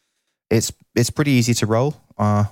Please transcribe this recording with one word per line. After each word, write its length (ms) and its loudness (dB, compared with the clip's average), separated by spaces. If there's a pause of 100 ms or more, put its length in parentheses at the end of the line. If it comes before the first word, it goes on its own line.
(500)
it's, 220 0 (240)
it's 140 0
pretty 220 -2
easy 240 2
to 120 -2
roll. 280 0 (220)
Uh, 340 0